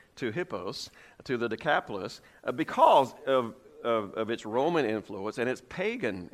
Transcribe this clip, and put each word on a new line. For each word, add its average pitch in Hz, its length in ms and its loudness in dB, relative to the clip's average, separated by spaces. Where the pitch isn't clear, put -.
to 127 120 -2
Hippos, 110 600 -6
to 127 140 0
the 117 100 0
Decapolis, 113 720 -2
uh, - 80 -2
because 156 640 4
of, 131 300 2
of, 113 300 0
of 107 160 -2
its 113 160 -4
Roman 135 400 2
influence 104 520 -4
and 120 120 0
its 117 200 -4
pagan 180 640 -4